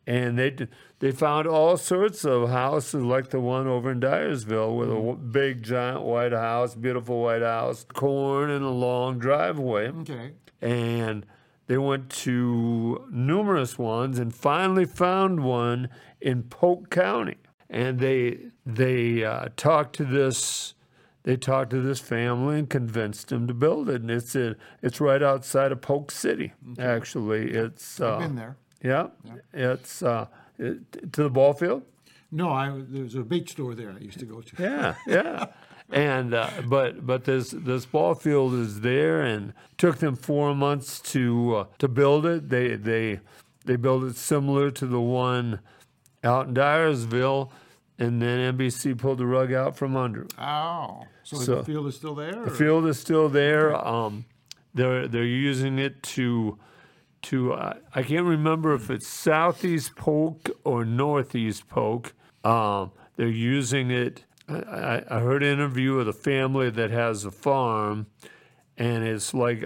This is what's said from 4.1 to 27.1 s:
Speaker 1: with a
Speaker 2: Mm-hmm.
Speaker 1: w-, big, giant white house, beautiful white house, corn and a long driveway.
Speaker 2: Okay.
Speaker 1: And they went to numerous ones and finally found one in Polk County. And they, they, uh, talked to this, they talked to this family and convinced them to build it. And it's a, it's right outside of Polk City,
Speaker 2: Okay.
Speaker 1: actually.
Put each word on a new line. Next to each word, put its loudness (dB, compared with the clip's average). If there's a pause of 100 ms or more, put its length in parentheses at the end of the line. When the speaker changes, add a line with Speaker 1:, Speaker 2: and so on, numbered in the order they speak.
Speaker 1:
with -2
a -2
Speaker 2:
Mm-hmm. -2
Speaker 1:
w-, -6 (140)
big, 0
giant -4
white 0
house, -2
beautiful -4
white 0
house, -2
corn 0
and -2
a -2
long 0
driveway. 0
Speaker 2:
Okay. -12 (280)
Speaker 1:
And -2 (420)
they 2
went -2
to 0
numerous 0
ones -2
and -2
finally 2
found 2
one 0 (300)
in 0
Polk 0
County. 0 (320)
And -2
they, 2 (260)
they, 2
uh, -4
talked 2
to -2
this, 0 (500)
they 2
talked 0
to 0
this -2
family 0
and -2
convinced -4
them -2
to -2
build 0
it. -2
And -4
it's -2
a, 0 (280)
it's -2
right 4
outside 2
of -6
Polk -2
City, -2 (220)
Speaker 2:
Okay. -8
Speaker 1:
actually. 0